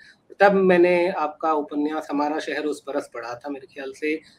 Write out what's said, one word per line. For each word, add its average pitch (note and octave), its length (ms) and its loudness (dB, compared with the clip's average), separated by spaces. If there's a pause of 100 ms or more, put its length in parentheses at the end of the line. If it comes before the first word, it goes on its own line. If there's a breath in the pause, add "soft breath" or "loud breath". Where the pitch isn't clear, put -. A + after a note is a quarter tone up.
(400 soft breath)
तब G3+ 120 8
मैंने F3+ 580 4
आपका D#3+ 440 -2
उपन्यास D3+ 580 -4
हमारा D3 280 -2
शहर D3 260 -6
उस D3 220 -6
बरस C#3 260 -6
पढ़ा A#2 200 -10
था। C#3+ 160 -12
मेरे C3+ 240 -12
ख्याल C3+ 220 -12
से D#3 180 -4 (260 soft breath)